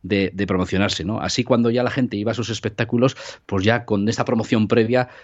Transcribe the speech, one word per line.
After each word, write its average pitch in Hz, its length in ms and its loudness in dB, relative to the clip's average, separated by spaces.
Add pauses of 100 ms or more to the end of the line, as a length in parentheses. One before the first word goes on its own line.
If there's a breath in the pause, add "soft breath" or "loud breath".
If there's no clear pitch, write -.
de, 98 300 0
de 98 140 -2
promocionarse, 92 580 0
¿no? 107 140 -4
Así - 240 -2
cuando 117 280 2
ya 120 120 2
la 123 80 0
gente 117 260 -2
iba 104 140 -2
a 110 40 -2
sus 117 160 -4
espectáculos, 117 680 -2 (300 loud breath)
pues 95 180 -2
ya 117 220 2
con 104 220 0
esta 113 160 -2
promoción 110 440 0
previa, 117 400 2 (160 loud breath)